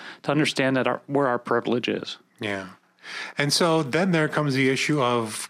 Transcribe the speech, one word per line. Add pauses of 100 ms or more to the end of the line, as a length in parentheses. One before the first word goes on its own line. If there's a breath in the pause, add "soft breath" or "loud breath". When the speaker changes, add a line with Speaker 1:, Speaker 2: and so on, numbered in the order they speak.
(240 loud breath)
Speaker 1:
to
understand
that
our,
where
our
privilege
is. (240)
Speaker 2:
Yeah. (720 loud breath)
And
so
then
there
comes
the
issue
of,